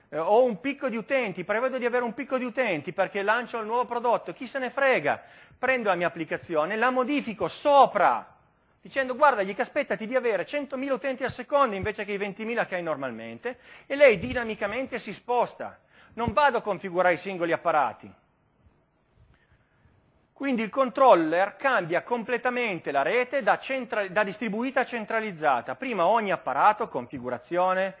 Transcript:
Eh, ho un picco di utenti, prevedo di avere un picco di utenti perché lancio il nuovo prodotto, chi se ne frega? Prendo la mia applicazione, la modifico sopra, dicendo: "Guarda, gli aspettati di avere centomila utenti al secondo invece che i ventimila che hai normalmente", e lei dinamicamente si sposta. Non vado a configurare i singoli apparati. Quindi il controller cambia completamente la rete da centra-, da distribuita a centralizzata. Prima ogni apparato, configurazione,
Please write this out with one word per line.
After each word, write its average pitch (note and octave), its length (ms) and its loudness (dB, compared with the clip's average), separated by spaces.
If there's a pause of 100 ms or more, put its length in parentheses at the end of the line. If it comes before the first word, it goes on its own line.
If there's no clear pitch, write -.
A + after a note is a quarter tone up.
(100)
Eh, - 80 -6
ho G#3 260 6
un A3 160 0
picco C#4 280 -4
di A3 80 -4
utenti, A3+ 460 -2
prevedo A#3+ 360 -2
di A#3 80 -2
avere B3 180 0
un A3+ 100 -6
picco C4 240 -4
di B3 60 -4
utenti G#3 480 -4
perché F#3+ 300 -2
lancio A#3 360 -2
il G#3+ 80 -6
nuovo A#3 200 0
prodotto, A3+ 460 -2
chi - 140 -14
se C#4 120 -8
ne B3+ 120 -4
frega? E3+ 500 2 (380)
Prendo B3 300 0
la F3+ 80 2
mia F3 100 0
applicazione, E3 680 -4
la A#3+ 140 2
modifico B3 580 -2
sopra, G#3 880 4 (440)
dicendo: B3+ 360 -4
"Guarda, C4 260 4
gli G3 160 -4
aspettati A3+ 480 -4
di A#3 80 -4
avere A3+ 320 0
centomila C#4 480 -6
utenti C4+ 300 -4
al A3+ 80 -4
secondo C4 420 0
invece G3+ 300 -4
che G3+ 80 -6
i G3+ 40 -2
ventimila G#3+ 480 -4
che F#3 120 -6
hai F3 60 -4
normalmente", C3+ 760 -8 (280)
e C#4 100 -4
lei C4 220 8
dinamicamente A#3 840 -6
si G#3 120 -10
sposta. F#3 680 -4 (340)
Non A#3 180 -4
vado C#4 260 4
a G3 40 -2
configurare F3+ 520 2
i D3+ 40 -2
singoli F3 340 -4
apparati. C3+ 600 0 (2250)
Quindi C4 300 -2
il G#3+ 80 -4
controller G3 840 4
cambia F3+ 460 0
completamente A#3+ 880 -4
la C#3 120 2
rete B3 400 0
da F#3 160 4
centra-, A3+ 500 -4
da E3 160 0
distribuita A3+ 560 -2
a A#3+ 60 0
centralizzata. F3 880 -2
Prima G#3 320 0
ogni G#3+ 260 2
apparato, F3 560 2
configurazione, F3 1120 -2